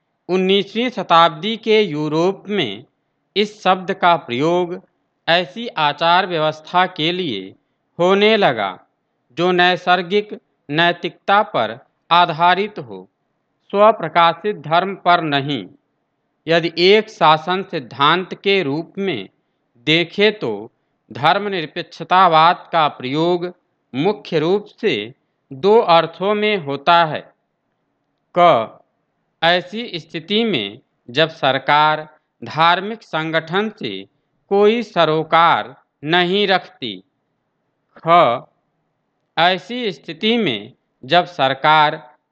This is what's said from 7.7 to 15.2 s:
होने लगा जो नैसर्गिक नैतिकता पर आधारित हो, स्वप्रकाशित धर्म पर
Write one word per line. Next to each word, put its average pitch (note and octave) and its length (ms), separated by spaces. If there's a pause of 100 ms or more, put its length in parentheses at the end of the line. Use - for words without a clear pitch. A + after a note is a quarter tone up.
होने G3 380
लगा A2 400 (600)
जो F3 140
नैसर्गिक F3+ 840 (320)
नैतिकता E3+ 760
पर A#2+ 320 (320)
आधारित F3 720
हो, G2 280 (560)
स्वप्रकाशित F3+ 960
धर्म F3 380
पर F3 260